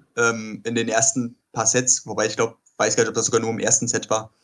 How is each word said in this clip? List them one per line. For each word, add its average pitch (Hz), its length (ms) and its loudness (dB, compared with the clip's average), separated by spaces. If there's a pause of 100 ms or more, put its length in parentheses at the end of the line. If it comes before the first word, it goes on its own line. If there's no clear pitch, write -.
(160)
ähm, 110 480 0
in 117 100 -4
den 113 160 -2
ersten 117 440 0 (180)
paar 113 140 -2
Sets, - 400 0
wobei 107 200 0
ich 110 100 -6
glaub, 117 220 -2 (180)
weiß 107 200 2
gar 117 80 4
nicht, 110 40 2
ob 107 60 -6
das 113 100 0
sogar 113 160 2
nur 113 80 0
im 117 100 -2
ersten 107 300 2
Set - 220 -4
war. 110 200 -2 (140)